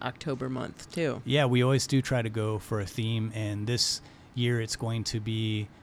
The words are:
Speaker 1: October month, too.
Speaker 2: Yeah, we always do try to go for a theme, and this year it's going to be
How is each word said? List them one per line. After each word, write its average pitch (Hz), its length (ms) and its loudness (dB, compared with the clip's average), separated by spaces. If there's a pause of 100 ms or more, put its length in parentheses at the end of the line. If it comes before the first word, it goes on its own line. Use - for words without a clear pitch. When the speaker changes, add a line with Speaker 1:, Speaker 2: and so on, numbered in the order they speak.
Speaker 1:
October 131 460 -4
month, - 440 -8
too. 151 340 -2
Speaker 2:
Yeah, 139 200 4
we 123 180 6
always 131 240 4
do 135 160 4
try 127 180 0
to 113 80 -2
go 107 300 0
for 107 200 -2
a 98 60 -2
theme, 113 480 -2
and 104 320 -4
this 120 340 0 (360)
year 120 260 2
it's 110 140 -6
going 113 300 -4
to 113 140 -4
be 110 480 -2 (140)